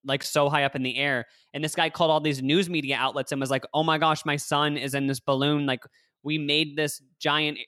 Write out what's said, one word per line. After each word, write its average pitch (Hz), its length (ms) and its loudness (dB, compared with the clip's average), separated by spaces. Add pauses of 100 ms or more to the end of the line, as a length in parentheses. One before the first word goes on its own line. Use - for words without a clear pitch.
like, 139 200 -2
so 143 260 2
high 147 140 2
up 139 100 0
in 135 80 -2
the 127 140 -4
air, 135 300 -2 (280)
and 147 80 -4
this 156 140 -4
guy 165 140 2
called 160 200 2
all 156 80 4
these 147 240 0
news 170 260 2
media 139 280 -2
outlets 131 340 -2
and 135 100 -2
was 135 120 -2
like, 131 200 0
"Oh 156 120 2
my 160 140 2
gosh, 156 260 2
my 147 100 0
son 147 420 0
is 135 160 -4
in 139 140 0
this 135 140 -2
balloon, 143 440 2
like, 131 200 -2 (400)
we 151 140 -2
made 147 360 0
this 147 260 -2 (200)
giant 151 480 0